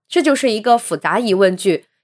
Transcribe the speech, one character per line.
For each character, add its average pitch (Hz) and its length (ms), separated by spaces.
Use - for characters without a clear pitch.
这 - 140
就 285 140
是 262 160
一 220 100
个 233 160
复 170 220
杂 170 200
疑 233 140
问 185 240
句， 175 300